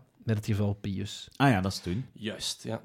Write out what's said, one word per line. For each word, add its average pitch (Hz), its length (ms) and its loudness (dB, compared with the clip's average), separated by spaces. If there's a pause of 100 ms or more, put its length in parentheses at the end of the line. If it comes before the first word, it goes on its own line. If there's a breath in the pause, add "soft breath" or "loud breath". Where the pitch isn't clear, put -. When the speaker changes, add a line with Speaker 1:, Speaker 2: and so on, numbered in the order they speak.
(240)
Speaker 1:
met 113 120 2
het 107 100 -2
geval 104 280 2
Pius. 98 640 -6
Speaker 2:
Ah 139 140 6
ja, 101 120 6
dat 95 100 2
is - 80 -8
toen. 95 340 -2
Speaker 3:
Juist, - 500 -6
ja. 113 220 -6